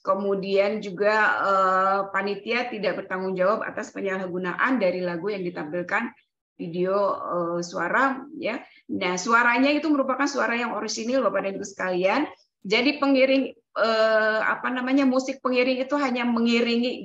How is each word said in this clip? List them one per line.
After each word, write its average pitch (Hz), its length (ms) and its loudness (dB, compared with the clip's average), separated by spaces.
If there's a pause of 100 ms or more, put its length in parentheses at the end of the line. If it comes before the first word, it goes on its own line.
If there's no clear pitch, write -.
Kemudian 196 760 0
juga, 202 600 2
eh, 190 580 2 (160)
panitia 202 560 -2
tidak 196 320 -4
bertanggung 190 320 -4
jawab 190 300 2
atas - 260 -8
penyalahgunaan 190 880 -2
dari 180 240 0
lagu 175 300 -4
yang 190 80 -6
ditampilkan 175 760 -6 (460)
video, 185 560 -2
eh, 175 480 -4
suara 190 560 -2 (160)
ya. 220 240 -6 (320)
Nah, 185 240 -2
suaranya 240 560 4
itu 302 160 0
merupakan 269 400 2
suara 233 240 -2
yang 233 240 -4
orisinil 226 480 -2
Bapak 196 240 0
dan 196 80 -8
Ibu 196 80 -8
sekalian. 190 640 -2 (320)
Jadi 247 400 2
pengiring, 269 560 4
eh, 220 880 2
apa 226 240 -2
namanya, 262 400 2
musik 262 320 0
pengiring 254 400 2
itu 262 160 -2
hanya 247 320 0
mengiringi 233 760 2